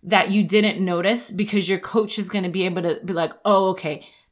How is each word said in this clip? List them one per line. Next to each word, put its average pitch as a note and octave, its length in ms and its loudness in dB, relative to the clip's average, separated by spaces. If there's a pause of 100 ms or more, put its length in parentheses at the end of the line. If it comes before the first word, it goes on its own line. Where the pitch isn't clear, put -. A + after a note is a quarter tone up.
that F#3 280 2
you G3+ 140 4
didn't G3+ 400 2
notice F#3 460 0
because G3+ 380 -2
your F#3+ 100 0
coach G#3+ 400 -2
is F#3 100 -6
gonna F#3+ 220 -2
be F3+ 160 0
able F3+ 160 -2
to E3+ 220 -2
be F#3 80 -6
like, E3 200 -2 (120)
"Oh, F#3+ 260 4
okay." D#3+ 360 -6 (260)